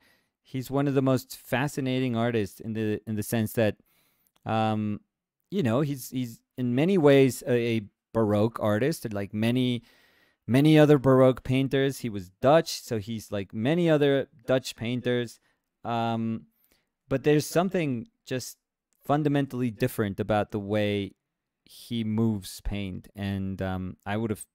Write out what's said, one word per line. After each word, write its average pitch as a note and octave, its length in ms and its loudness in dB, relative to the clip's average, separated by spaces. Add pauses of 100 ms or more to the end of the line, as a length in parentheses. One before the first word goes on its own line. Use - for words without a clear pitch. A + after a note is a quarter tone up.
(400)
he's - 300 -10
one C#3+ 180 0
of C3+ 60 0
the C3+ 80 2
most C3 340 0
fascinating C3 800 -4
artists A2+ 420 -2
in A2+ 140 -10
the, G#2+ 340 -4
in A2 100 -4
the G#2 60 -2
sense A2 300 -2
that, G#2+ 240 2 (680)
um, G#2+ 540 -2 (500)
you F#3+ 120 -2
know, C#3+ 200 2
he's, C#3 260 -6
he's B2 320 -8 (160)
in B2 180 -2
many E3 220 2
ways C#3 500 6
a, A#2+ 300 0
a A2 40 0 (340)
Baroque A2 460 2
artist, A2 520 0
like G2+ 220 -8
many, A#2+ 480 0 (640)
many D3+ 320 6
other D3+ 200 8
Baroque C3 460 4
painters. C3+ 540 0
He B2 100 -8
was G2 220 -10 (100)
Dutch, D#3+ 400 2
so - 160 -8
he's G#2+ 340 -10
like G2+ 220 -6
many D#3 380 0
other C#3 380 2 (180)
Dutch C3 280 -2
painters. B2 640 -4 (460)
Um, A2+ 600 -4 (640)
but C3+ 160 -2
there's D3 200 4
something D#3+ 640 -2 (160)
just - 320 -8 (480)
fundamentally C#3+ 640 0
different G#2+ 480 -4
about G#2 320 -2
the A2 80 -4
way G#2 540 -2 (540)
he - 360 -8
moves G#2+ 600 -2
paint, F#2+ 520 -8
and, G2 460 -6
um, F#2 460 -6
I G2+ 100 -4
would A2+ 140 -4
have - 240 -10